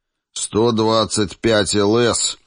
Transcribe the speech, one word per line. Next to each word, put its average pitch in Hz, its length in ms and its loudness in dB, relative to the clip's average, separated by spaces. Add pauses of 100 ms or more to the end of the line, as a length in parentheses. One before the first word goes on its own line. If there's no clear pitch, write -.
(340)
«Сто 117 380 -2
двадцать 110 680 -2
пять 104 340 0
Л 104 240 2
С», 117 500 0